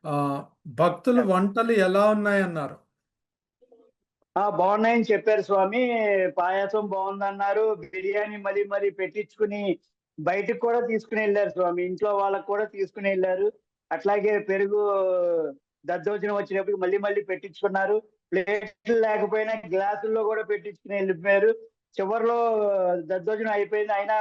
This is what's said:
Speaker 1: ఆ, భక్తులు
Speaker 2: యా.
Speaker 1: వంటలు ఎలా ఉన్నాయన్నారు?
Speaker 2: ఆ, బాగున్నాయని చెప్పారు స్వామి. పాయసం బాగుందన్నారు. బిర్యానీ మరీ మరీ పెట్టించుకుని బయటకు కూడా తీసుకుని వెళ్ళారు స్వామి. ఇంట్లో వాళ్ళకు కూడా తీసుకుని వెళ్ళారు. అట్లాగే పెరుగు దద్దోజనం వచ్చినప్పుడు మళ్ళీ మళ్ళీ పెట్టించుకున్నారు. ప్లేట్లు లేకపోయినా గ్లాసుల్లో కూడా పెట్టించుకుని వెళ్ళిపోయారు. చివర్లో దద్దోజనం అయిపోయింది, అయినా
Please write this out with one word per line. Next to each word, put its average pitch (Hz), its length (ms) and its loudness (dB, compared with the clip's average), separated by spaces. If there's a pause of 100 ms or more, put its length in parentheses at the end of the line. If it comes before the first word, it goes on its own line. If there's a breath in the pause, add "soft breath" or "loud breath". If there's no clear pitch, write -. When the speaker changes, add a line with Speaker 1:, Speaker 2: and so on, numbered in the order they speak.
Speaker 1:
ఆ, 143 380 -2 (220)
భక్తులు 175 540 2
Speaker 2:
యా. 226 60 0
Speaker 1:
వంటలు 196 460 2
ఎలా 196 380 4
ఉన్నాయన్నారు? 196 680 0 (1600)
Speaker 2:
ఆ, 202 120 2
బాగున్నాయని 214 600 2
చెప్పారు 208 300 2
స్వామి. 202 480 2 (480)
పాయసం 196 480 0
బాగుందన్నారు. 202 880 -2
బిర్యానీ 202 640 -4
మరీ 202 280 -2
మరీ 202 260 -2
పెట్టించుకుని 202 880 -4 (420)
బయటకు 190 380 0
కూడా 240 280 0
తీసుకుని 220 340 -4
వెళ్ళారు 202 280 2
స్వామి. 175 360 0
ఇంట్లో 196 320 -2
వాళ్ళకు 196 300 0
కూడా 208 180 -2
తీసుకుని 196 440 -4
వెళ్ళారు. 185 440 0 (400)
అట్లాగే 202 460 2
పెరుగు 202 560 0 (920)
దద్దోజనం 202 500 -2
వచ్చినప్పుడు 196 400 -2
మళ్ళీ 190 220 0
మళ్ళీ 202 240 0
పెట్టించుకున్నారు. 196 800 -2 (300)
ప్లేట్లు 202 600 -2
లేకపోయినా 214 580 0 (220)
గ్లాసుల్లో 208 500 0
కూడా 214 180 0
పెట్టించుకుని 202 520 -6
వెళ్ళిపోయారు. 196 600 4 (460)
చివర్లో 226 560 0 (400)
దద్దోజనం 185 540 -4
అయిపోయింది, 208 420 0
అయినా 202 280 0